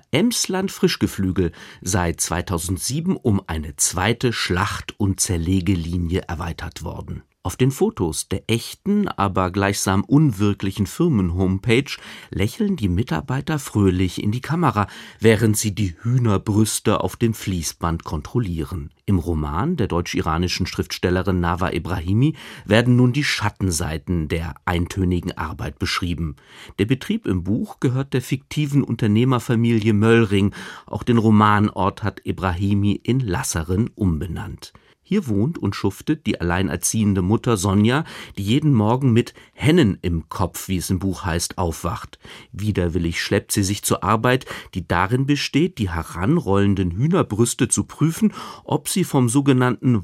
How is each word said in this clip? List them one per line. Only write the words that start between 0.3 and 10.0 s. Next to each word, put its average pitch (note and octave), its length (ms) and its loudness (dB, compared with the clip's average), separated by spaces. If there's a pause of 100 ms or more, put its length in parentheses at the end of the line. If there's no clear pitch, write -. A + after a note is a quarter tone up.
Frischgeflügel F#2 800 0 (300)
sei F2 320 0
zweitausendsieben F#2 1040 -4
um G2 280 0
eine D#2 300 -8
zweite A2 580 0
Schlacht- - 640 -4
und G2 200 0
Zerlegelinie F2 1000 0
erweitert E2 640 -10
worden. - 380 -10 (200)
Auf - 140 -6
den C3 160 2
Fotos G#2+ 560 -2
der - 200 -6
echten, F#3+ 600 -2
aber F#2 420 -2
gleichsam G2 540 0